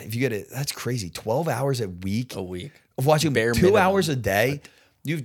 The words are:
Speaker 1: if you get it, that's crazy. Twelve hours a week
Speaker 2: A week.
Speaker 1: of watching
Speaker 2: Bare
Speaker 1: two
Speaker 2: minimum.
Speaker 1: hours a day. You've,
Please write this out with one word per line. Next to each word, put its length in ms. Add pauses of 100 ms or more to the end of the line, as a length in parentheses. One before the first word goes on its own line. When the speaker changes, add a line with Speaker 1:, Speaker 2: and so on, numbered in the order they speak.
Speaker 1:
if 120
you 80
get 100
it, 200
that's 200
crazy. 380
Twelve 380
hours 340
a 80
week 460
Speaker 2:
A 80
week. 280 (240)
Speaker 1:
of 120
watching 260
Speaker 2:
Bare 200
Speaker 1:
two 80
Speaker 2:
minimum. 200
Speaker 1:
hours 260
a 80
day. 460 (420)
You've, 220